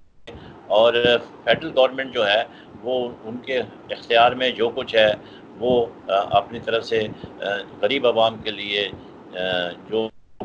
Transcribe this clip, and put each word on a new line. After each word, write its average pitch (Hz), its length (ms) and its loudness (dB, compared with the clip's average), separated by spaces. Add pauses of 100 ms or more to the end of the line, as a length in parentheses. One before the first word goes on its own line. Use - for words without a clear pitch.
(680)
और 120 480 4
फेडरल 117 520 -2
government 131 440 0
जो 120 100 0
है 104 260 2 (320)
वो 120 340 -4 (100)
उनके 123 340 -6 (340)
इख्तियार 120 420 4
में 127 200 -2
जो 110 140 0
कुछ 117 260 -8
है 107 260 4 (360)
वो, 120 380 0 (140)
अ, 98 240 0
अपनी 101 260 0
तरफ 113 240 -4
से, 113 160 -2
अ, 107 120 -4 (680)
गरीब 123 260 0
आवाम 113 340 2
के 110 100 -6
लिए, 101 340 -4
अ, 95 80 -10 (1000)
जो 110 180 -2 (360)